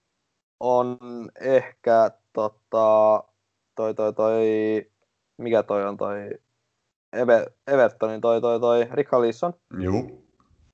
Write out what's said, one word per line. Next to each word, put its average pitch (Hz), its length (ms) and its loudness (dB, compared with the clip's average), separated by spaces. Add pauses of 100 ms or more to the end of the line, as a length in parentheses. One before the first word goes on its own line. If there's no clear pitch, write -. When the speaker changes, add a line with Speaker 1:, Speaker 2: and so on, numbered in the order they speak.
(600)
Speaker 1:
on 123 380 0 (440)
ehkä 117 680 2 (220)
tota, 107 920 2 (520)
toi, 110 180 -4
toi, 110 200 -2
toi, 110 800 0 (460)
mikä 113 260 0
toi 101 240 -4
on 101 100 -8
toi 101 320 -8 (840)
Eve-, 120 380 2 (160)
Evertonin 110 540 0
toi, 117 200 0
toi, 120 180 0
toi 120 320 2
Richarlison. 131 600 -2 (260)
Speaker 2:
Juu. 92 460 -4 (480)